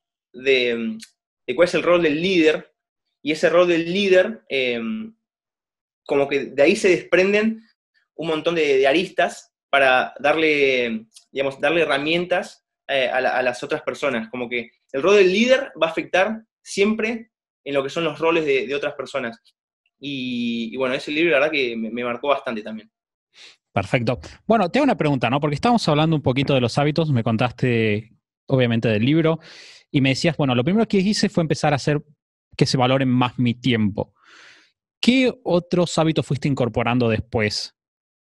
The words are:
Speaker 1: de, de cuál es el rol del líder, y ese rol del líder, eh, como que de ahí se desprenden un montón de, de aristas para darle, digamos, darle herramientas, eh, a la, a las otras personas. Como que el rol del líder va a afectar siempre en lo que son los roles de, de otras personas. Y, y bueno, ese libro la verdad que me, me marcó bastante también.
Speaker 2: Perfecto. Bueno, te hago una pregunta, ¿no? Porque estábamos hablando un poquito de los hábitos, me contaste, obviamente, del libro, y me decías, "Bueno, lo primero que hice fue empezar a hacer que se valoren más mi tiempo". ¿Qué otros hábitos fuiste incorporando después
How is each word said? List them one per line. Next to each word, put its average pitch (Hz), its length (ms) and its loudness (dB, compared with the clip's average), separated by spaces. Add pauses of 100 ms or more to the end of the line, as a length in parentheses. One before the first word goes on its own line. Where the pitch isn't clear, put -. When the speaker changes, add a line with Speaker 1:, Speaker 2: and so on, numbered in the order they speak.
(320)
Speaker 1:
de, 120 680 -2 (480)
de 127 80 -6
cuál 170 140 4
es 170 60 -4
el 151 80 -2
rol 170 200 2
del 151 180 0
líder, 175 540 0 (480)
y 143 100 -4
ese 160 160 0
rol 175 200 4
del 170 240 -2
líder, 190 560 2
eh, 123 320 -2 (1300)
como 139 220 0
que 139 180 -4
de 131 160 0
ahí 175 120 6
se 220 140 0
desprenden 202 720 0 (540)
un 156 120 -8
montón 160 260 -2
de, 147 240 2
de 135 80 4
aristas 175 680 -2 (160)
para 131 480 2
darle, 135 880 0 (240)
digamos, 135 300 -4
darle 156 220 2
herramientas, 170 840 -2 (220)
eh, 135 200 0
a 127 120 -2
la, 120 160 0
a 127 60 0
las 123 200 -4
otras 151 200 -6
personas. 123 480 -4
Como 123 180 -8
que 120 220 -8 (220)
el 135 100 -6
rol 190 140 4
del 185 160 6
líder 254 380 0 (100)
va 160 60 2
a 165 40 -2
afectar 190 520 -2 (180)
siempre 220 720 -4 (320)
en 143 120 -8
lo 139 100 0
que 139 60 -8
son 170 120 -6
los 147 160 -4
roles 165 260 0
de, 131 220 0
de 139 80 -6
otras 143 200 -6
personas. 123 440 -8 (600)
Y, 120 720 -6
y 123 40 -10
bueno, 131 180 -2
ese 147 180 -8
libro 165 180 0
la 139 80 4
verdad 156 140 0
que 123 240 -4
me, 113 140 -8
me 120 120 -8
marcó 123 260 -6
bastante 117 340 -2
también. 110 280 -14 (840)
Speaker 2:
Perfecto. 117 460 -2 (260)
Bueno, 208 260 2
te 254 100 0
hago 302 40 2
una 240 120 2
pregunta, 135 340 0
¿no? 139 80 2
Porque 147 160 -2
estábamos 233 340 0
hablando 156 280 2
un 139 60 -2
poquito 139 320 0
de 127 60 4
los 117 180 0
hábitos, 151 340 0
me 120 100 2
contaste, 113 880 0 (360)
obviamente, 120 420 2
del 107 160 2
libro, 156 340 2 (540)
y 143 80 2
me 135 80 2
decías, 147 280 0
"Bueno, 131 200 0
lo 123 80 2
primero 214 240 2
que 202 100 2
hice 196 300 0
fue 175 140 0
empezar 151 300 0
a 139 40 4
hacer 151 260 -2 (540)
que 139 100 4
se - 100 0
valoren 131 320 2
más 123 300 2
mi 120 160 0
tiempo". 113 600 -2 (840)
¿Qué 254 320 4 (120)
otros 175 520 0
hábitos 160 300 0
fuiste 147 220 -2
incorporando 120 600 0
después 107 680 -2 (460)